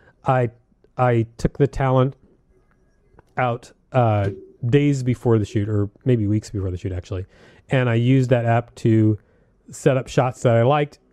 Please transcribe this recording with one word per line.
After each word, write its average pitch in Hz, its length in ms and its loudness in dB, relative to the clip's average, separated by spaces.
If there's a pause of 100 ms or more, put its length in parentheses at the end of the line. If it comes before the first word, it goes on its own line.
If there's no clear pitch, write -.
(260)
I, 127 240 0 (480)
I 120 300 0 (100)
took - 200 -4
the 143 100 2
talent 131 480 0 (1200)
out, 123 340 -4 (200)
uh, 107 400 2 (360)
days 143 340 2
before 120 380 0
the 101 60 -2
shoot, 104 240 -4
or 104 200 -2 (160)
maybe 120 220 0
weeks 107 220 -2
before 95 220 -6
the 90 60 -8
shoot, 95 140 -8
actually. 92 340 -10 (440)
And 127 200 0
I 117 60 0
used 123 340 2
that 120 160 2
app 117 300 -2
to 110 420 2 (540)
set 135 260 0
up 127 100 -6
shots 127 340 -2
that 120 140 2
I 117 80 4
liked, 147 360 0 (140)